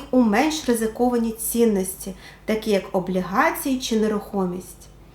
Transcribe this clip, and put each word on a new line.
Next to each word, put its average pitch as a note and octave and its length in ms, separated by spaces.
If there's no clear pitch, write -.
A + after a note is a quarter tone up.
у B3+ 100
менш B3 480
ризиковані A#3 640
цінності, G3+ 840
такі G#3+ 260
як G3 220
облігації G#3 880
чи A3 200
нерухомість. G3 880